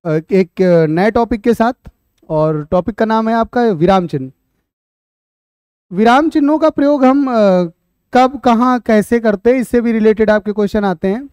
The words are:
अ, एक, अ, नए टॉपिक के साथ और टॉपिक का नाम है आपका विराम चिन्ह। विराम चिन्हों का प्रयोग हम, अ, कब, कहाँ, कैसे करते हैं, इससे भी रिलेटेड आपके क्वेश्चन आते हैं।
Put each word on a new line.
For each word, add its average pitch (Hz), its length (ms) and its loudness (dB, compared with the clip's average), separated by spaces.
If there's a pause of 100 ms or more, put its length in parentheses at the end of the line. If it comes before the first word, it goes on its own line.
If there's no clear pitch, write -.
अ, 160 140 -2 (120)
एक, 190 300 -2
अ, 170 240 4
नए 175 260 0
टॉपिक 233 300 -2
के 233 120 0
साथ 233 200 0 (560)
और 156 420 -2
टॉपिक 185 240 -2
का 226 100 -2
नाम 220 240 -2
है 233 60 0
आपका 226 280 -2
विराम 185 440 2
चिन्ह। 135 240 -8 (1600)
विराम 240 380 2
चिन्हों 302 300 0
का 311 100 2
प्रयोग 285 360 0
हम, 269 220 2
अ, 196 420 0 (440)
कब, 254 260 2
कहाँ, 247 400 0
कैसे 220 400 0
करते 226 340 0
हैं, 269 40 2
इससे 240 240 -2
भी 233 100 -2
रिलेटेड 214 380 0
आपके 214 220 -2
क्वेश्चन 208 340 -2
आते 190 220 -4
हैं। 254 260 -6